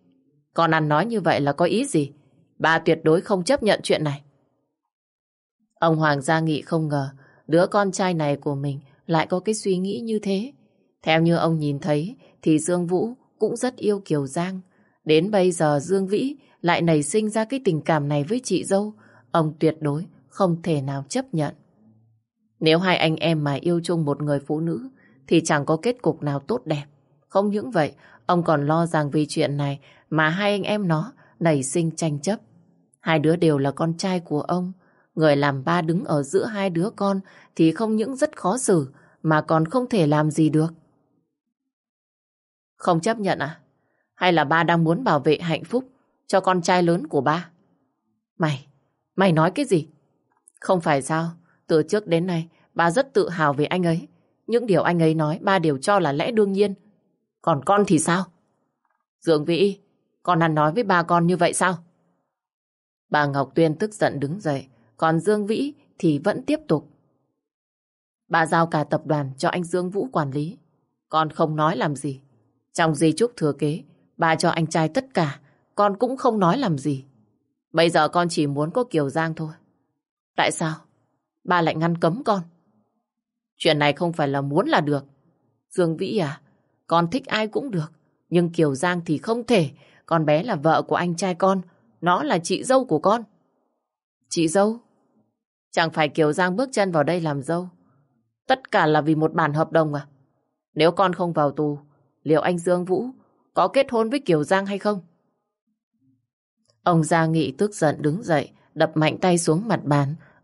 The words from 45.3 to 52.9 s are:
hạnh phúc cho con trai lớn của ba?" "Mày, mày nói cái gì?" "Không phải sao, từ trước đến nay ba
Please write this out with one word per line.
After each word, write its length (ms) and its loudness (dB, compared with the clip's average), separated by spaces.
hạnh 260 -4
phúc 200 -4
cho 140 2
con 220 0
trai 200 2
lớn 240 0
của 140 -2
ba?" 300 -2
"Mày, 280 -2
mày 160 4
nói 180 4
cái 140 -2
gì?" 240 0
"Không 200 0
phải 220 0
sao, 280 -2
từ 160 4
trước 240 -2
đến 200 0
nay 220 -2
ba 160 2